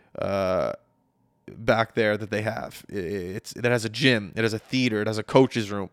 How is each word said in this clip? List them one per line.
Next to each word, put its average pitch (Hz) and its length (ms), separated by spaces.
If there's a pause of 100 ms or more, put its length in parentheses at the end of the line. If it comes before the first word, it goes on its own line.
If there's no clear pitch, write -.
(180)
uh, 92 540 (880)
back 113 360
there 107 220
that 104 160
they 104 120
have. - 460
I-, - 60
it's, 92 560
it - 140
has 120 180
a 113 60
gym, 113 480
it 113 60
has 110 100
a 110 60
theater, 123 420
it 104 60
has 110 100
a 107 60
coach's 120 460
room, 101 240